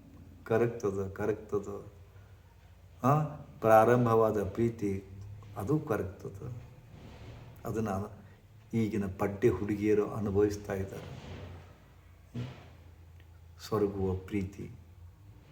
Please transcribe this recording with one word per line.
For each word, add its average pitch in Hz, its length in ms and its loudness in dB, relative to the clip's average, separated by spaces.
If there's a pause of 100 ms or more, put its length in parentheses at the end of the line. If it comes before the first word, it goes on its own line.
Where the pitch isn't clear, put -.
(440)
ಕರಗ್ತದ, 104 720 0
ಕರಗ್ತದ. 101 680 -4 (1160)
ಆ, 147 200 6 (360)
ಪ್ರಾರಂಭವಾದ 110 840 8
ಪ್ರೀತಿ 101 600 -2 (540)
ಅದು 127 220 2
ಕರಗ್ತದ. - 720 -6 (1120)
ಅದನ್ನ 110 220 -2 (840)
ಈಗಿನ 107 300 0 (160)
ಪಡ್ಡೆ 101 300 2
ಹುಡುಗಿಯರು 104 640 2
ಅನುಭವಿಸ್ತಾ 104 600 2
ಇದ್ದಾರೆ. - 480 -8 (2500)
ಸೊರಗುವ 98 460 0
ಪ್ರೀತಿ 98 580 -6 (800)